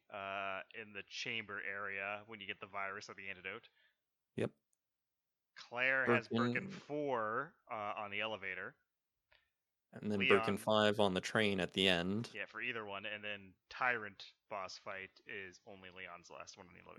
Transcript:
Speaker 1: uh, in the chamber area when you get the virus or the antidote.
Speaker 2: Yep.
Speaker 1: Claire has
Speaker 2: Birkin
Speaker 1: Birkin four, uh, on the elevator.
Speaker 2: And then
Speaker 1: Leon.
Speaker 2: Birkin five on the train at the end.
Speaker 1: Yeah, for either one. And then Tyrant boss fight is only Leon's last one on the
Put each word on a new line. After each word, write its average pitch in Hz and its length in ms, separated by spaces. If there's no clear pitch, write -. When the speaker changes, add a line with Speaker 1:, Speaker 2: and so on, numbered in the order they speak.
Speaker 1:
uh, 98 500
in 107 180
the 98 120
chamber 107 580
area 98 640
when 110 140
you 98 60
get 101 140
the 107 60
virus 98 420
or 110 60
the 98 140
antidote. 95 400
Speaker 2:
Yep. 113 140
Speaker 1:
Claire 127 500
has 120 220
Speaker 2:
Birkin 120 260
Speaker 1:
Birkin 95 60
four, 131 840
uh, 104 260
on 101 140
the 101 100
elevator. 98 540
Speaker 2:
And - 180
then 104 80
Speaker 1:
Leon. 98 220
Speaker 2:
Birkin 101 180
five 107 400
on 98 160
the 92 60
train 101 400
at 87 120
the 95 140
end. 95 480
Speaker 1:
Yeah, 101 120
for 107 140
either 117 240
one. 98 220
And 104 160
then 101 320
Tyrant 113 540
boss 95 340
fight 95 260
is 98 400
only 95 280
Leon's 87 340
last - 280
one 95 80
on 90 80
the 90 60